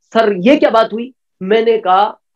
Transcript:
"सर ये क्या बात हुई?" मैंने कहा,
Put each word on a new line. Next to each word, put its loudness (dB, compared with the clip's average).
"सर 0
ये 2
क्या 2
बात 0
हुई?" -8
मैंने 0
कहा, 0